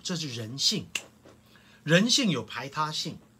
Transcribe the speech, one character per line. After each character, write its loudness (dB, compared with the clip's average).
这 -4
是 -6
人 -8
性。 0
人 6
性 4
有 0
排 -8
他 -2
性， -8